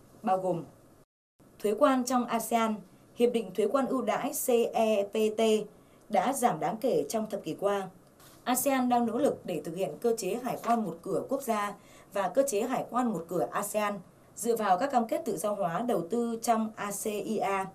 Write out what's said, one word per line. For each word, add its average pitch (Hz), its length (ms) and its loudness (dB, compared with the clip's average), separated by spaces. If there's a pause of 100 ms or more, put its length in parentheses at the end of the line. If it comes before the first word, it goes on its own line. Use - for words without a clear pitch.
(220)
bao 185 160 2
gồm 175 260 -2 (1000)
thuế 214 160 2
quan 262 260 6
trong 247 200 0
asean, 226 500 0 (400)
Hiệp 233 180 4
định 208 220 -2
Thuế 214 120 2
quan 269 200 2
ưu 254 160 -2
đãi 208 300 -2 (140)
C - 20 2 (240)
E 220 320 2
P - 100 -8 (220)
T 226 40 0 (680)
đã 208 240 2
giảm 190 280 0
đáng 175 200 -2
kể 175 280 2
trong 214 220 -4
thập 196 140 -6
kỷ 151 100 -6
qua. 196 340 -2 (560)
asean 254 440 2
đang 240 180 4
nỗ 220 120 -2
lực - 260 2
để 165 200 -4
thực 170 120 -8
hiện 185 140 -2 (100)
cơ 233 180 2
chế 202 240 -4
hải 185 240 -6
quan 226 180 2
một 175 180 -6
cửa 170 260 -2
quốc 269 140 -2
gia 208 320 -2 (380)
và 190 160 0
cơ 262 200 4
chế 208 140 0
hải 247 280 -2
quan 240 220 0
một 165 160 -4
cửa 170 220 0
asean. 208 480 -2 (380)
Dựa 233 200 0
vào 202 220 4
các 277 140 0
cam 226 160 2
kết 320 160 -2
tự 196 120 -2
do 208 160 -2
hóa 180 280 -2
đầu 202 300 0
tư 233 320 -2
trong 220 340 2
A 202 160 -6
C - 120 -8
I 214 340 -4
A 190 360 0